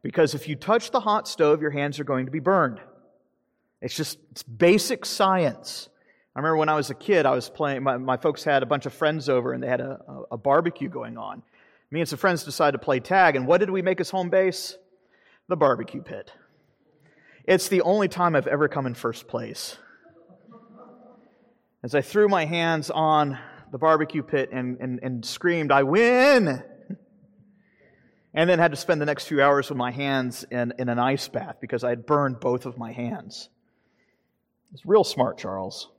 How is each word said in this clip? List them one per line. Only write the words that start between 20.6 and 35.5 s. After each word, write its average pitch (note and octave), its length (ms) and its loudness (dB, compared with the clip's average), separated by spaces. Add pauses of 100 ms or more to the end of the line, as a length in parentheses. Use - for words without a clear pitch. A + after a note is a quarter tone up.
As B2 120 -6
I C#3 60 4
threw G#3 260 2
my F#3+ 180 2
hands E3 440 -2
on D3+ 480 2 (340)
the C3+ 60 -10
barbecue D#3 460 2
pit C3+ 280 -2
and, B2+ 300 -6
and, B2+ 200 -6
and B2 240 -8
screamed, E3+ 460 -2
"I C#3 120 6
win!" A#3 800 4 (1700)
And D#3+ 160 4
then F3 100 6
had E3+ 120 6
to C#3+ 60 -8
spend E3 220 0
the D3 60 0
next D3 220 -4
few D3 140 2
hours C#3 280 4
with C#3 80 -6
my B2 120 -2
hands C3 640 -4
in, A#2+ 260 -2
in B2 120 -2
an A#2+ 100 0
ice C3+ 300 0
bath A2+ 320 -8
because B2 240 -4
I B2 60 0
had A#2+ 140 -6
burned C#3+ 360 0
both B2 240 -2
of B2 120 -12
my A2+ 140 -12
hands. A#2+ 560 -12 (1300)
It's - 120 -20
real F#3+ 200 6
smart, A#2 320 -2
Charles. F#2+ 600 -10